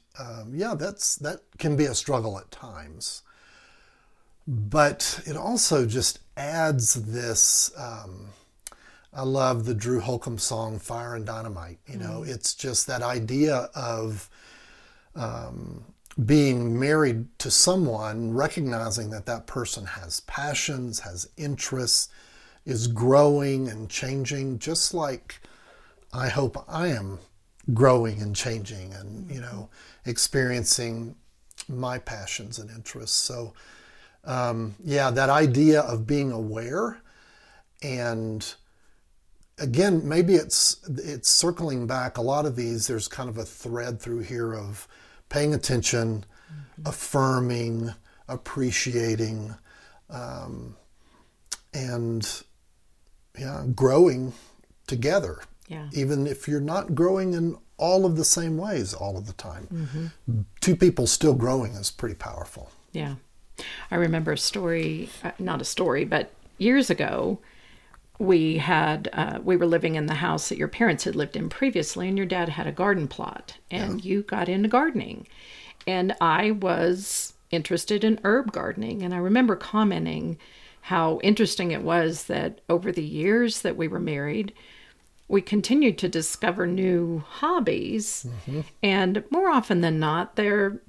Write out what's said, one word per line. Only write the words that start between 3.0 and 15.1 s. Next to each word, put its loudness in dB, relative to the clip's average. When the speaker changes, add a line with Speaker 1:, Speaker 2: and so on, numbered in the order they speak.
Speaker 1:
But 0
it -6
also 2
just 0
adds 0
this, 2
um, -14
I -10
love 0
the -2
Drew 0
Holcomb -6
song, -4
Fire -8
and -8
Dynamite. -10
You -14
know, -8
Speaker 2:
Mm-hmm. -10
Speaker 1:
it's -4
just -2
that -4
idea 0
of, -6